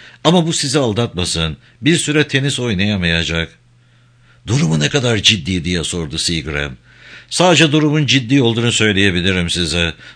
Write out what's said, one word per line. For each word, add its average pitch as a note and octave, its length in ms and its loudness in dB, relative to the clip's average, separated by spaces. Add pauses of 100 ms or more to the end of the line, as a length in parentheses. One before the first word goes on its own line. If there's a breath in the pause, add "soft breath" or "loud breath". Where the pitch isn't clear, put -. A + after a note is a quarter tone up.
(240 loud breath)
Ama E3 220 4
bu E3 60 -2
sizi D3 260 -2
aldatmasın. F2+ 800 -2 (260 soft breath)
Bir D3+ 140 2
süre D3+ 320 0
tenis C3+ 320 -2
oynayamayacak. F2 1000 -2 (880 soft breath)
"Durumu D3+ 340 0
ne D3 80 0
kadar A#2 280 0
ciddi?" F#2 480 -2
diye F2 200 -2
sordu D#2+ 340 -6
Seagram. D2 540 -4 (580 loud breath)
"Sadece E3 420 4
durumun D3+ 340 2
ciddi C3 360 2
olduğunu A#2 300 0
söyleyebilirim F#2 760 2
size. E2+ 440 -2 (220 loud breath)